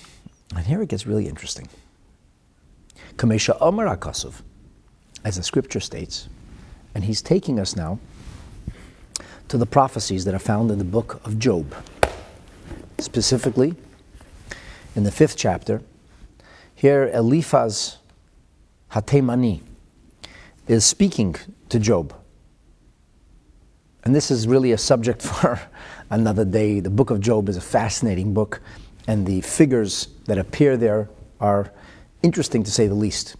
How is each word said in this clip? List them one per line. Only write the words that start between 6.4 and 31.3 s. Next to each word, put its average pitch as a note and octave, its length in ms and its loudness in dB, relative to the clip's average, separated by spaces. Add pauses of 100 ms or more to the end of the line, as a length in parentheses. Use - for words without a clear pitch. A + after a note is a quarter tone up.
and G2+ 100 -4
he's G#2+ 180 -4
taking E3 360 0
us F#2+ 160 -4
now F2+ 240 -6 (1500)
to C3+ 100 -2
the A#2 80 2
prophecies A2 600 0
that F#2+ 80 0
are F#2+ 40 -2
found A2 320 0
in G#2 80 -2
the G2 60 -2
book A2 400 -4
of A2 160 -4
Job. F2+ 340 0 (1200)
Specifically, C3 760 0 (1200)
in G#2 80 0
the G2+ 80 2
fifth - 260 2
chapter, G#2 460 -2 (920)
here C#3 380 4
Eliphaz A#2+ 840 0 (960)
Hatemani A#2+ 680 2 (1080)
is A2+ 160 4
speaking B2 500 2 (340)
to - 120 0
Job. G2 340 2 (1900)
And B2 100 4
this D3 160 2
is A2+ 160 0
really B2+ 260 4
a A2 60 2
subject A#2 440 2
<laughs> - 80 -6
for - 300 0 (480)
another G#2+ 360 2
day. G#2 360 2
The F2+ 100 -4
book A2 200 4
of G#2+ 100 0
Job G#2+ 280 2
is G2 80 -2
a F2+ 40 -6
fascinating G#2+ 720 0
book, G#2+ 260 -2 (460)
and G#2 200 0
the F#2+ 160 0
figures A#2+ 680 2 (180)
that G2+ 120 0
appear C3 380 2
there G#2+ 320 0 (320)